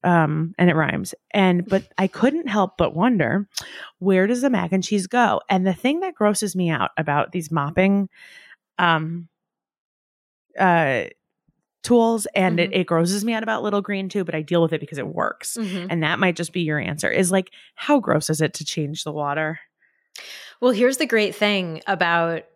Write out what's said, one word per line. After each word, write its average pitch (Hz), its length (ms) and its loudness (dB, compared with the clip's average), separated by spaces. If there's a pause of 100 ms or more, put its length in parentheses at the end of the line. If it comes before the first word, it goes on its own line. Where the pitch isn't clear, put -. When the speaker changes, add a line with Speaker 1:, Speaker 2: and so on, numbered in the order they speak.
Speaker 1:
Um, 165 560 2
and 180 100 6
it 160 60 2
rhymes. - 400 -2 (160)
And, 185 360 2
but 190 200 -2 (100)
I 190 80 2
couldn't 277 440 -2
help 202 280 0
but - 180 0
wonder, 185 540 2 (480)
where 185 300 4
does 240 160 0
the 277 80 2
mac 175 220 0
and 190 100 0
cheese 196 240 -2
go? 233 420 2
And 185 160 2
the 190 80 2
thing 285 280 -2
that 370 120 -6
grosses 208 420 0
me 180 140 2
out 135 280 0
about 147 340 0
these 165 180 -6
mopping, 185 600 2 (680)
um, 165 500 0 (1300)
uh, 160 460 2 (760)
tools, 226 420 4 (100)
and 180 240 2
it, 175 120 0
Speaker 2:
Mm-hmm. 190 100 0
Speaker 1:
it 175 60 -2
grosses 175 360 0
me 226 100 -2
out 220 100 -4
about 220 180 -4
Little 202 200 0
Green 190 280 -6
too, 196 140 -2
but 170 100 -6
I 156 80 -4
deal 170 200 2
with 165 120 2
it 156 80 -2
because 151 160 -10
it 127 100 -6
works. - 480 -4
Speaker 2:
Mm-hmm. 190 360 -6
Speaker 1:
And 165 120 0
that 156 140 0
might 180 180 0
just 170 160 -6
be 180 100 -4
your 151 180 -2
answer, 156 300 -4
is, 180 220 0
like, 190 200 0 (240)
how 294 240 2
gross 151 300 0
is 160 120 0
it 156 140 0
to 151 100 -10
change 151 380 -6
the 156 80 -8
water? 151 480 -4 (1000)
Speaker 2:
Well, 247 100 4
here's 247 260 2
the 320 80 0
great 220 300 0
thing 185 500 -2
about 170 580 0 (120)